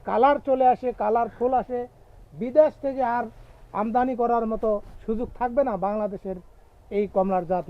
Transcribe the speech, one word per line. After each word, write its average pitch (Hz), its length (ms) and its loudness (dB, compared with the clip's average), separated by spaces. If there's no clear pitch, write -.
কালার 233 320 4
চলে 262 200 2
আসে, 247 260 2
কালারফুল 233 640 0
আসে, 247 320 -4
বিদেশ 277 340 4
থেকে 269 200 -4
আর 240 220 -2
আমদানি 240 440 0
করার 233 300 0
মতো 220 340 -2
সুযোগ 226 220 -4
থাকবে 247 260 0
না 233 120 -2
বাংলাদেশের 196 600 -4
এই 202 160 0
কমলার 190 400 0
জাত 180 240 -2